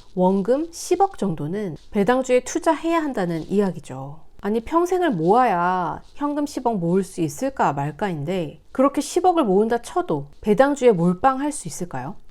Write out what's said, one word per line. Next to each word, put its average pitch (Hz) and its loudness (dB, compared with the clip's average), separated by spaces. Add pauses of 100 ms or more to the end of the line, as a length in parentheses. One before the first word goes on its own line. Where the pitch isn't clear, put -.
(160)
원금 196 2
십억 392 0
정도는 175 -6 (140)
배당주에 247 2
투자해야 330 0
한다는 190 -2
이야기죠. 151 -4 (220)
아니, 214 -2
평생을 349 0
모아야 180 2 (140)
현금 294 -2
십억 247 -2
모을 175 2
수 - -8
있을까 170 0
말까인데 151 -4 (100)
그렇게 277 2
십억을 330 2
모은다 220 2
쳐도 151 -4 (140)
배당주에 254 4
몰빵할 262 2
수 - -10
있을까요? 143 -8 (140)